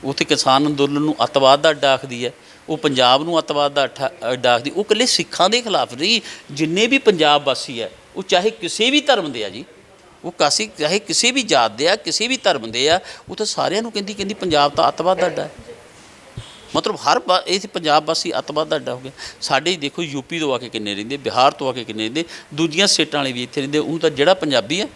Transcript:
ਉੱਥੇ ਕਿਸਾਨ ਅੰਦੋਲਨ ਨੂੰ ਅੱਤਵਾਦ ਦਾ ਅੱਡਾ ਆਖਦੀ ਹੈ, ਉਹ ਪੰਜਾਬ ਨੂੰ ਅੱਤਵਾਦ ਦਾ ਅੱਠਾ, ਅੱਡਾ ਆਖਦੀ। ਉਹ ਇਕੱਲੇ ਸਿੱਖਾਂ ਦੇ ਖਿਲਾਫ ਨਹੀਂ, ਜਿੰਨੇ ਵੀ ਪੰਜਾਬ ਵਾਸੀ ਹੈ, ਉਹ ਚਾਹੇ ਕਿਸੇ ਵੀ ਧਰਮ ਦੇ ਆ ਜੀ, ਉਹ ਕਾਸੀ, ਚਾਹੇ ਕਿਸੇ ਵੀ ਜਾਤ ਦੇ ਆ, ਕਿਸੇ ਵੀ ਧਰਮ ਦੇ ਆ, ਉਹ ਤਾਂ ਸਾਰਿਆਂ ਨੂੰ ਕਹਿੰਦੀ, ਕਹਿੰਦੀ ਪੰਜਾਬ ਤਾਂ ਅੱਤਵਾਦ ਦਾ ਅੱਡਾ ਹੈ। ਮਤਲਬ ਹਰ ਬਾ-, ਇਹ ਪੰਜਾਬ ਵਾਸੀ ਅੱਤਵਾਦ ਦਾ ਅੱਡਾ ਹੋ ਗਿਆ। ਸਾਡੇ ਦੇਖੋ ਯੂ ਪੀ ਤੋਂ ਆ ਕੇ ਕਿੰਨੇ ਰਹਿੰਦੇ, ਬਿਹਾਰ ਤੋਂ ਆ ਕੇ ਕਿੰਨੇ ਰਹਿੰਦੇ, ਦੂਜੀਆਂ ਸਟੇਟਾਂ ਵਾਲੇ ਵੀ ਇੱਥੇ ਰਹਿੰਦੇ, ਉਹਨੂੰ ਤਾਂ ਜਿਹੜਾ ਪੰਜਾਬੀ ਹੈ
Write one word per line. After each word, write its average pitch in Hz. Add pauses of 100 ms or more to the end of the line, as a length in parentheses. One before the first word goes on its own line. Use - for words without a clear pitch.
ਉੱਥੇ 135
ਕਿਸਾਨ 139
ਅੰਦੋਲਨ 143
ਨੂੰ 151
ਅੱਤਵਾਦ 135
ਦਾ 160
ਅੱਡਾ 139
ਆਖਦੀ 123
ਹੈ, 120 (380)
ਉਹ 156
ਪੰਜਾਬ 135
ਨੂੰ 170
ਅੱਤਵਾਦ 147
ਦਾ 139
ਅੱਠਾ, 131 (220)
ਅੱਡਾ 123
ਆਖਦੀ। 127
ਉਹ 175
ਇਕੱਲੇ 214
ਸਿੱਖਾਂ 175
ਦੇ 240
ਖਿਲਾਫ 147
ਨਹੀਂ, 190 (300)
ਜਿੰਨੇ 160
ਵੀ 269
ਪੰਜਾਬ 151
ਵਾਸੀ 123
ਹੈ, 101 (260)
ਉਹ 190
ਚਾਹੇ 190
ਕਿਸੇ 220
ਵੀ 294
ਧਰਮ 214
ਦੇ 117
ਆ 98
ਜੀ, 98 (600)
ਉਹ 175
ਕਾਸੀ, 220
ਚਾਹੇ 156
ਕਿਸੇ -
ਵੀ 254
ਜਾਤ 131
ਦੇ 135
ਆ, 202
ਕਿਸੇ 214
ਵੀ 262
ਧਰਮ 131
ਦੇ 127
ਆ, 180 (280)
ਉਹ 196
ਤਾਂ 214
ਸਾਰਿਆਂ 165
ਨੂੰ 226
ਕਹਿੰਦੀ, 202
ਕਹਿੰਦੀ 196
ਪੰਜਾਬ 147
ਤਾਂ 147
ਅੱਤਵਾਦ 175
ਦਾ 180
ਅੱਡਾ 151
ਹੈ। 151 (1300)
ਮਤਲਬ 180
ਹਰ 147
ਬਾ-, 175
ਇਹ 185 (120)
ਪੰਜਾਬ 156
ਵਾਸੀ 160
ਅੱਤਵਾਦ 156
ਦਾ 160
ਅੱਡਾ 127
ਹੋ 127
ਗਿਆ। 131 (280)
ਸਾਡੇ 151
ਦੇਖੋ 143
ਯੂ 143
ਪੀ 170
ਤੋਂ 147
ਆ 120
ਕੇ 120
ਕਿੰਨੇ 104
ਰਹਿੰਦੇ, 110
ਬਿਹਾਰ 131
ਤੋਂ 143
ਆ 127
ਕੇ 123
ਕਿੰਨੇ 110
ਰਹਿੰਦੇ, 131 (300)
ਦੂਜੀਆਂ 165
ਸਟੇਟਾਂ 151
ਵਾਲੇ 135
ਵੀ 120
ਇੱਥੇ 123
ਰਹਿੰਦੇ, 143
ਉਹਨੂੰ 151
ਤਾਂ 160
ਜਿਹੜਾ 147
ਪੰਜਾਬੀ 151
ਹੈ 240